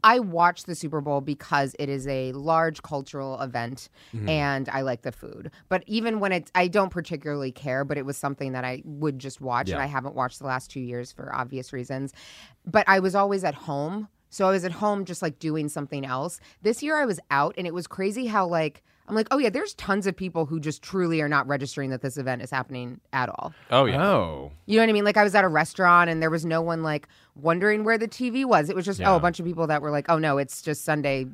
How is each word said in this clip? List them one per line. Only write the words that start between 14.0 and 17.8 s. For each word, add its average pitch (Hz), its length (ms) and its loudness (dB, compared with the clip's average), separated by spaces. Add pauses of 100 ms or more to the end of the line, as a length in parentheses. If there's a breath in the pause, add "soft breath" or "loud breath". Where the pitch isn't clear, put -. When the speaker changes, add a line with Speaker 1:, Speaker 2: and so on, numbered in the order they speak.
Speaker 1:
So 196 200 0
I - 20 6
was 185 140 2
at 175 80 -4
home 202 320 -2
just, 175 160 -10
like, 160 180 -4
doing 156 300 -2
something 143 360 -6
else. 135 360 -6 (200 soft breath)
This 226 220 -2
year 302 160 0
I 285 60 2
was 180 160 -4 (100)
out 143 260 2
and 180 80 -6
it 165 80 -6
was 175 140 -8